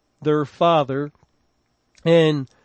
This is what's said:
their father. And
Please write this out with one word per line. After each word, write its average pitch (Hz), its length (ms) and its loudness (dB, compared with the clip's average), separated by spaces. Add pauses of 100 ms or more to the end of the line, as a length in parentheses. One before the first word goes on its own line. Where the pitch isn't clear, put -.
(200)
their 151 240 -2
father. 147 640 -2 (920)
And 156 460 2 (140)